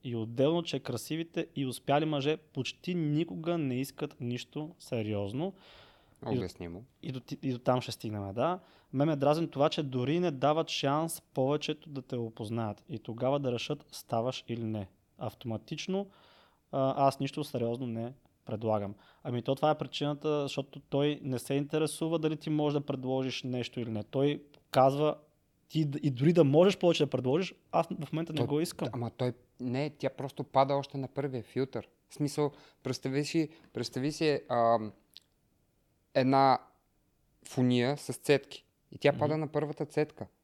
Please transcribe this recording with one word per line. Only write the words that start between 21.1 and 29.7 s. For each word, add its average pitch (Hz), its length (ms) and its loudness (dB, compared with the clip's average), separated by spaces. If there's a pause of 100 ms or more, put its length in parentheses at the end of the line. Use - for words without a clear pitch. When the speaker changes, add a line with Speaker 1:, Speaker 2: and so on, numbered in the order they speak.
Speaker 1:
не 127 160 -2
се - 140 -4
интересува 156 680 0
дали 156 180 0
ти 156 120 -8
можеш 151 300 2
да 143 60 -4
предложиш 131 580 -2
нещо 123 360 -4
или 117 120 -4
не. 107 120 -4
Той 143 380 0 (300)
казва, 139 440 6 (540)
ти 156 160 0
д-, 139 180 -4
и 143 80 4
дори 139 220 4
да 170 100 8
можеш 170 340 8
повече 165 260 4
да 131 60 0
предложиш, 131 440 0 (180)
аз 170 160 2
в - 260 -8
момента 165 200 -4
не 151 40 -4
Speaker 2:
Той 120 100 2
Speaker 1:
го 147 120 0
искам. 170 340 -4
Speaker 2:
Ама 117 240 -4
той 127 160 -2 (260)
не, 127 300 -4